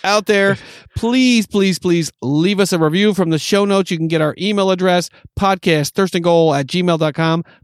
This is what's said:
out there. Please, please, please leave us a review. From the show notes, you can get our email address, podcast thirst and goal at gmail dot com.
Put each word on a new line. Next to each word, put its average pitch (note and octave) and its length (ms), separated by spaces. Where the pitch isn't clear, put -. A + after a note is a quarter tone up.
out G3+ 220
there. G3 300
Please, A#3+ 520
please, F#3+ 320
please E3+ 320
leave E3 380
us F#3+ 120
a F3 60
review. F3 340
From F3+ 180
the D#3 100
show G3+ 240
notes, G3 260
you F3+ 60
can D#3+ 100
get D#3+ 140
our D3+ 180
email G3 320
address, F3+ 400
podcast F3+ 580
thirst G3 200
and F3 80
goal E3 320
at C#3 140
gmail F3+ 320
dot D#3 140
com. E3 280